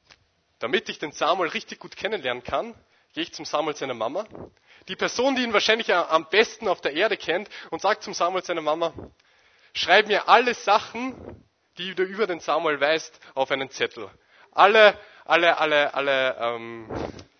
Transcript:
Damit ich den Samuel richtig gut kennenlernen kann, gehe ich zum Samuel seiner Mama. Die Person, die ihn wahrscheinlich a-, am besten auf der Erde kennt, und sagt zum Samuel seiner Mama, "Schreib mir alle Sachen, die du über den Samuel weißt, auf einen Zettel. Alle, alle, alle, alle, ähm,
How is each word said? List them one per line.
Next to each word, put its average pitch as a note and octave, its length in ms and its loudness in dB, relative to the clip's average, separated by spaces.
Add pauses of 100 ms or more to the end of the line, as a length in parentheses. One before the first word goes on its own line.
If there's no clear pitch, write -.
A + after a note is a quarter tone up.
(580)
Damit D3+ 300 -4
ich G#3 100 -12
den D3+ 140 -8
Samuel E3 380 0
richtig - 280 -10
gut - 180 -20
kennenlernen C3+ 460 -6
kann, G3+ 320 -4 (400)
gehe D#3+ 80 -6
ich F3 100 -10
zum D#3 120 -14
Samuel D3+ 300 -4
seiner C3+ 200 -6
Mama. C3+ 320 -6 (640)
Die F#3 80 -10
Person, B3 400 0
die B3+ 60 0
ihn A#3 100 -2
wahrscheinlich A3 400 2
a-, F3 160 2
am D#3+ 200 2
besten A3 400 2
auf F3 120 0
der D3+ 120 -4
Erde G3 240 0
kennt, F#3 320 -4 (220)
und E3 100 -6
sagt G#3 220 0
zum G3 120 -10
Samuel F3+ 300 -2
seiner E3+ 160 -4
Mama, D#3 320 -2 (800)
"Schreib G3+ 340 4
mir G3+ 220 0
alle A#3 260 6
Sachen, - 880 -2 (340)
die F3+ 160 -10
du F#3 80 -2
über G3 240 -2
den F3 140 -6
Samuel D3+ 400 -2
weißt, D#3 380 0 (160)
auf C3 160 -2
einen C3+ 200 -4
Zettel. A2 400 -6 (400)
Alle, G3+ 480 6 (260)
alle, E3 340 4
alle, D3+ 360 2
alle, C3+ 440 0
ähm, A#2 500 -6 (520)